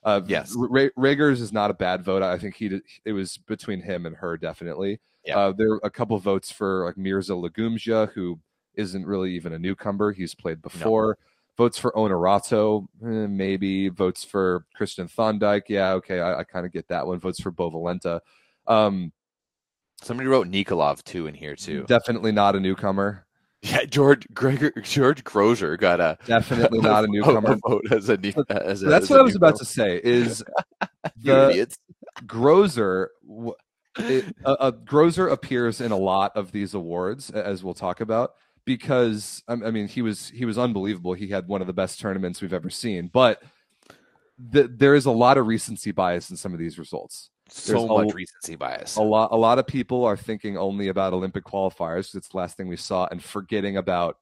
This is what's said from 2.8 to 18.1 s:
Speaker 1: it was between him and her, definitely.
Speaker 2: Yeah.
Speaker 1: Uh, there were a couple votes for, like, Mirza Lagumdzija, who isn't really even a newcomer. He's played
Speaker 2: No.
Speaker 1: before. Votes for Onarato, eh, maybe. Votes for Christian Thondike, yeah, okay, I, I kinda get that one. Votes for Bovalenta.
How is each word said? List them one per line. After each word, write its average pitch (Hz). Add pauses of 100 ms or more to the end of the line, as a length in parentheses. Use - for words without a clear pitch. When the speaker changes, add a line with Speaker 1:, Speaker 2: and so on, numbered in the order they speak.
Speaker 1:
it 110
was 95
between 101
him 87
and 82
her, 85
definitely. 85 (260)
Speaker 2:
Yeah. 82
Speaker 1:
Uh, 98
there 110
were 107
a 104
couple 110
votes 95
for, 95
like, 87
Mirza 95
Lagumdzija, 110
who 87 (360)
isn't 95
really 92
even 85
a 82
newcomer. 101
He's 92
played 82
Speaker 2:
No. -
Speaker 1:
before. 110 (400)
Votes 120
for 123
Onarato, 104 (200)
eh, 110
maybe. 98
Votes 92
for 92 (100)
Christian 95
Thondike, 104
yeah, 98
okay, 92
I, 87
I -
kinda 90
get 85
that 85
one. 90
Votes 90
for 95
Bovalenta. 85 (460)